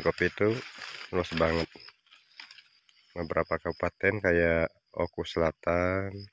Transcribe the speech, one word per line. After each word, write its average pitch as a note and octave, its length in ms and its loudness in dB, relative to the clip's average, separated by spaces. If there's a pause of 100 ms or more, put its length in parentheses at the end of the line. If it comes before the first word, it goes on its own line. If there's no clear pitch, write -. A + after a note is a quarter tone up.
kopi F2 240 2
itu G#2+ 240 0 (560)
luas F2+ 240 -2
banget. E2 320 2 (1500)
Beberapa E2 400 0
kabupaten F#2+ 640 -2
kayak E2+ 480 4 (240)
Oku E2+ 320 -4
Selatan, F2+ 880 0 (200)